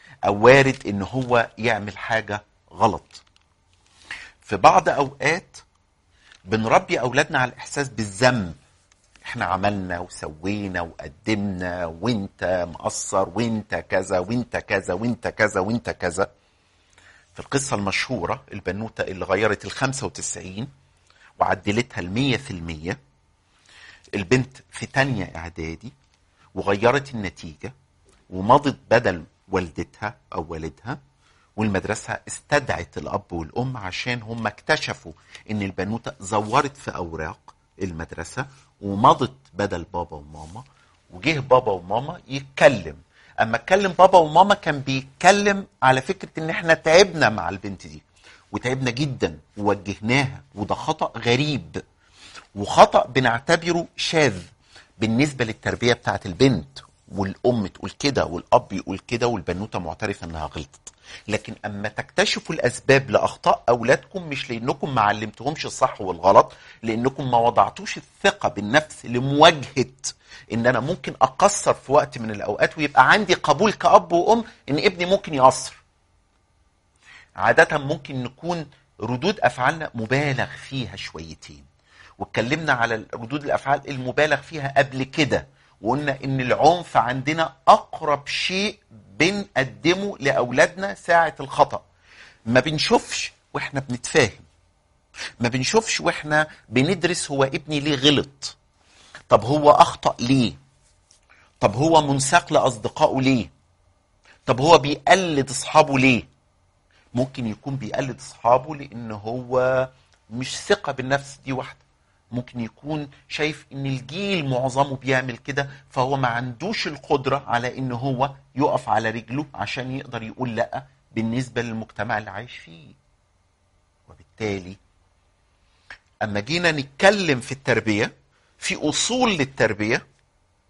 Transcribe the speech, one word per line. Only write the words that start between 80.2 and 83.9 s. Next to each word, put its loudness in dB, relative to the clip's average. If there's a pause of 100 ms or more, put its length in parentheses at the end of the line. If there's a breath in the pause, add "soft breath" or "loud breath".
فيها -10
شويتين، -16 (540 soft breath)
واتكلمنا -2
على -2
ردود -8
الأفعال -2